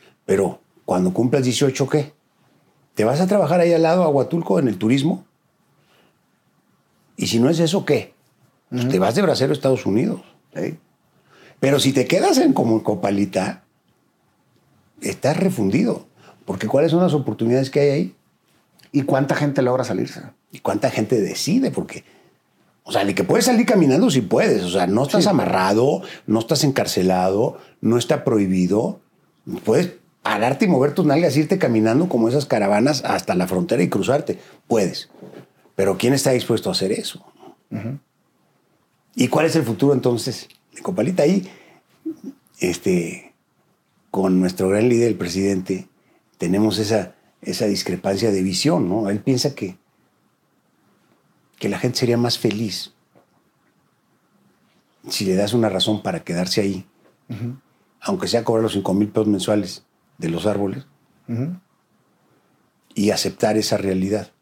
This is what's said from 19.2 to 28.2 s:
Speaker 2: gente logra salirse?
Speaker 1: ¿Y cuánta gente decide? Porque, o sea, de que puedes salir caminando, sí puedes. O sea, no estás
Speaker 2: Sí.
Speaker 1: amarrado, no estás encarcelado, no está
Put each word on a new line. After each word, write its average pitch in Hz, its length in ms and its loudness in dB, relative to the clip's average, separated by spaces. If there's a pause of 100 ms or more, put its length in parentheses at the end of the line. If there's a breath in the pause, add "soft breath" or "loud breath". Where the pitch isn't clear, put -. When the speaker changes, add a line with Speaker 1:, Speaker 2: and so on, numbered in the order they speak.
Speaker 2:
gente 143 280 0
logra 127 220 0
salirse? - 380 -6 (300)
Speaker 1:
¿Y - 80 -20
cuánta 117 300 -2
gente 107 300 0
decide? 175 500 -2
Porque, - 340 -8 (800 soft breath)
o - 80 -10
sea, - 120 0
de 196 100 -2
que - 100 0
puedes 240 220 2
salir 240 200 4
caminando, 170 440 4
sí 127 100 2
puedes. 113 420 2
O 90 80 -4
sea, 92 160 0
no 104 180 2
estás 170 200 2
Speaker 2:
Sí. 202 60 4
Speaker 1:
amarrado, 107 720 2 (240 loud breath)
no 107 120 2
estás 143 260 0
encarcelado, 98 960 0 (220 loud breath)
no 113 180 2
está 147 260 -2